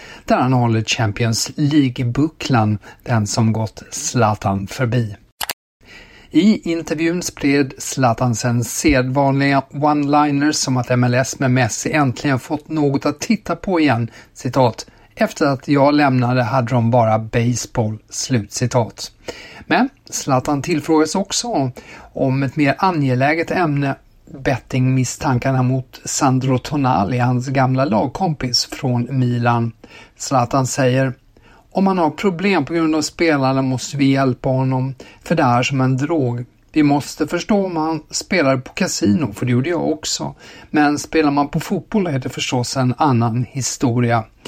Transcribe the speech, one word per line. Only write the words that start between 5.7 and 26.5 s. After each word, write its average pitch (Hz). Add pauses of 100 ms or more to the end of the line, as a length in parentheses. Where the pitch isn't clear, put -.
I 180
intervjun 165
spred 139
Zlatan 123
sen 120
sedvanliga 139
one-liners 147
som 139
att 123
M 123
L 123
S 127
med 131
Messi 127
äntligen 139
fått -
något 143
att 147
titta -
på 175
igen. 120 (220)
Citat, 123 (300)
"Efter -
att 135
jag 143
lämnade 127
hade 120
de 117
bara 110
baseball." 113 (120)
Slutcitat. - (540)
Men 226 (200)
Zlatan 139
tillfrågas 156
också 190 (420)
om 135
ett 127
mer 139
angeläget 151
ämne, 143 (480)
bettingmisstankarna 131
mot 127
Sandro 131